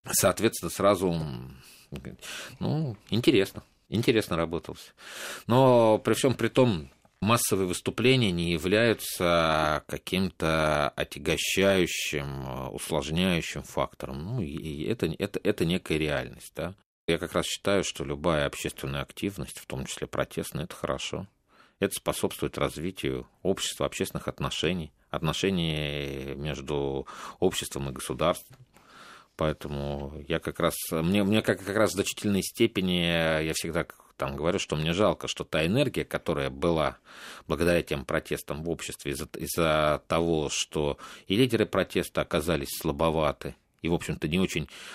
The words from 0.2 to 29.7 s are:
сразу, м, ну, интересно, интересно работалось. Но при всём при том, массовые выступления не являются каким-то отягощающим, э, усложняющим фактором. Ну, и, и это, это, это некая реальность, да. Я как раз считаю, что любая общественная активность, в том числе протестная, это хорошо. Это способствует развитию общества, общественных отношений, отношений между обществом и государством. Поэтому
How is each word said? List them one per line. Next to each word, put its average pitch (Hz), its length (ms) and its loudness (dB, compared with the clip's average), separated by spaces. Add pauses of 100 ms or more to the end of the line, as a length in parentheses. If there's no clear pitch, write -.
сразу, 95 420 4
м, 67 460 -6 (1000)
ну, 135 360 -2 (140)
интересно, 107 540 2 (260)
интересно 107 480 2
работалось. 80 560 -4 (540)
Но 117 500 8
при 113 160 2
всём 120 220 2
при 117 140 0
том, 104 400 4 (320)
массовые 98 460 4
выступления 110 640 2
не 85 220 0
являются 85 1300 4
каким-то 80 1080 0
отягощающим, 76 1500 0
э, 65 240 -8
усложняющим 80 920 0
фактором. - 600 -6
Ну, 117 180 -4
и, 85 40 -2
и 76 420 -6
это, 110 200 0 (120)
это, - 240 -4
это 98 220 0
некая 85 320 0
реальность, 67 580 -4
да. 87 200 -6 (320)
Я 82 100 2
как 85 160 -6
раз 85 120 0
считаю, 98 380 0
что - 220 -6
любая 73 400 0
общественная - 560 -6
активность, - 580 -6
в - 60 -16
том 67 200 -6
числе - 220 -8
протестная, 71 580 -4
это - 100 -12
хорошо. - 520 -6 (520)
Это 98 160 0
способствует - 640 -4
развитию 71 680 -4 (140)
общества, - 460 -2
общественных - 400 -4
отношений, 80 640 -4 (180)
отношений 76 1300 -2
между 69 720 -4 (320)
обществом 69 500 0
и - 20 -4
государством. 76 640 -2 (800)
Поэтому 71 800 -4 (140)